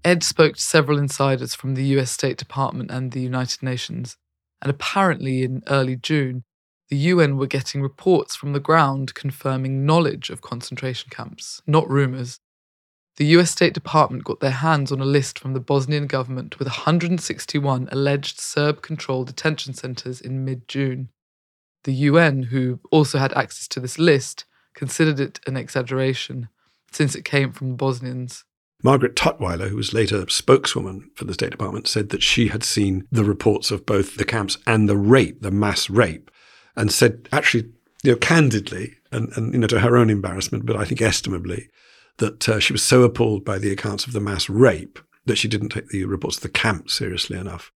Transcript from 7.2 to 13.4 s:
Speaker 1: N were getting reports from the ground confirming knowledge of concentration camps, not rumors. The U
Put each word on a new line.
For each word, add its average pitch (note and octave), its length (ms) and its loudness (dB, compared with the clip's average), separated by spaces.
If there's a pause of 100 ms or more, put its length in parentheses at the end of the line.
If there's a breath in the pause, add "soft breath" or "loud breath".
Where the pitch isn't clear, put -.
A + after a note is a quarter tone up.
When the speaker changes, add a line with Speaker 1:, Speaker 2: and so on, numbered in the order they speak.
Speaker 1:
N C#3 180 4
were C3+ 80 0
getting - 340 -4
reports - 560 0
from C#3+ 160 -8
the C#3+ 80 -2
ground C#3 540 0
confirming C3+ 720 -4
knowledge D#3 420 2
of D#3 140 -12
concentration B2 680 -8
camps, - 580 -16
not - 220 2
rumors. C3 500 -2 (800)
The D3 100 0
U E3 140 8